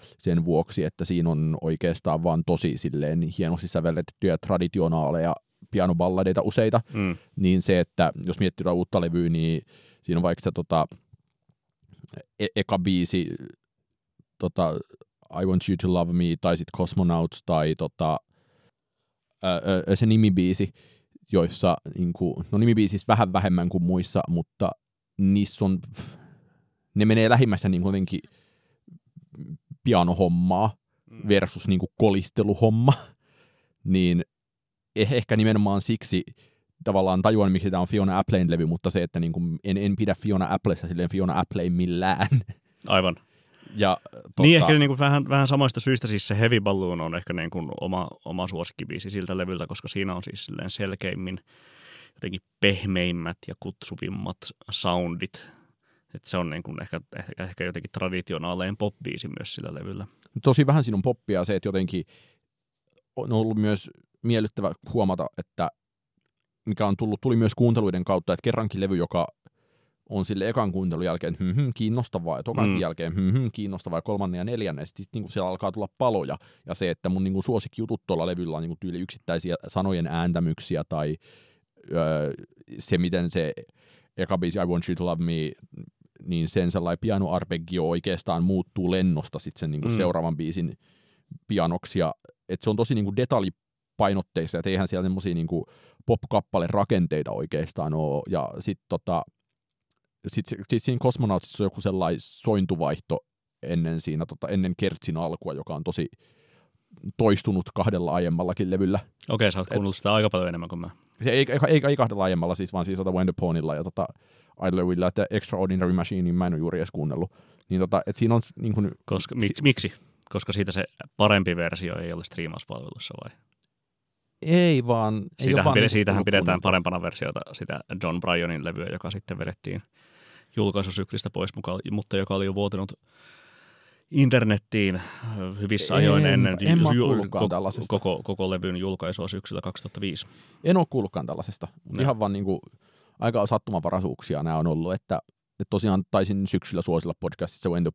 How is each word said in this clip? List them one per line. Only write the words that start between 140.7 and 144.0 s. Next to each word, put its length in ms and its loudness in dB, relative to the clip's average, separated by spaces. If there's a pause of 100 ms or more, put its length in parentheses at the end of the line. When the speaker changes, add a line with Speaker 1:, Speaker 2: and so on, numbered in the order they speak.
Speaker 1:
oo 140 4
kuullutkaan 360 -4
tällaisesta, 420 -8 (160)
mut 120 -10
Speaker 2:
No. 60 0
Speaker 1:
ihan 160 2
vaan 140 0
niinku 280 -2 (580)
aika 280 2
sattumanvaraisuuksia 960 -2